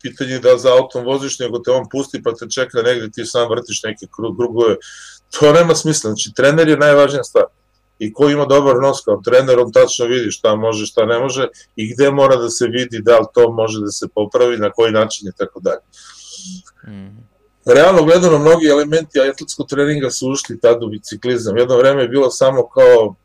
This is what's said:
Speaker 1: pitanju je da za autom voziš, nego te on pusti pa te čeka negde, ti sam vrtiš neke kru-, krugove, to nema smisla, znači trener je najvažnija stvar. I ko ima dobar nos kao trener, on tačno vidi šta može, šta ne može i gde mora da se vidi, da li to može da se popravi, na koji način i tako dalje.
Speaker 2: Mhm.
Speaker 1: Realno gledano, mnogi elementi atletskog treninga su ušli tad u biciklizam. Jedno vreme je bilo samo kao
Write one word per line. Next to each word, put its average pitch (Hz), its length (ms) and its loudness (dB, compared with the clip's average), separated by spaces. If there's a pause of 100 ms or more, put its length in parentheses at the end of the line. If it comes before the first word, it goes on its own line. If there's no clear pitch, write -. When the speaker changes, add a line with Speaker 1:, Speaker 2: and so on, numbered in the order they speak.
Speaker 1:
pitanju 131 280 -10
je 131 80 -6
da 123 200 4
za 123 140 2
autom 127 320 0
voziš, 135 340 -4
nego 120 200 -6
te 120 120 -4
on 127 180 -2
pusti 135 340 -8
pa 120 100 -4
te 117 180 -14
čeka 123 320 -4
negde, 117 280 -4
ti 117 140 -12
sam 117 260 -4
vrtiš 110 320 -8
neke 107 240 -12
kru-, 107 300 -10
krugove, 113 400 0 (540)
to 147 220 4
nema 165 220 4
smisla, 151 360 -4
znači - 240 -10
trener 151 340 2
je 151 80 4
najvažnija 143 480 2
stvar. - 200 0 (540)
I 107 140 -8
ko 143 180 2
ima 143 140 0
dobar 139 320 2
nos 135 280 0
kao 101 200 -2
trener, 127 340 2
on 113 140 0
tačno 123 340 2
vidi 120 240 -4
šta 107 260 -2
može, 107 300 -4
šta 110 200 -2
ne 117 120 0
može 131 280 -4 (300)
i 110 180 -8
gde 139 160 -2
mora 135 260 2
da 117 140 -2
se 123 160 -4
vidi, 120 340 -6
da 117 180 4
li 110 160 0
to 117 180 2
može 110 280 -4
da 101 100 -8
se - 180 -12
popravi, 120 480 -2
na 104 140 -4
koji 113 220 0
način 107 360 -2
i 92 40 -12
tako - 280 -10
dalje. 90 200 -4 (1040)
Speaker 2:
Mhm. 101 340 -20 (460)
Speaker 1:
Realno 160 380 4
gledano, 170 360 4
mnogi 160 280 4
elementi 147 540 0
atletskog 135 480 -4
treninga 143 420 -2
su 131 200 -6
ušli 127 300 -10
tad 120 220 2
u 110 60 -6
biciklizam. 107 680 -6
Jedno 123 200 0
vreme 135 260 2
je 120 60 -2
bilo 131 220 0
samo 135 380 0
kao 120 460 4 (100)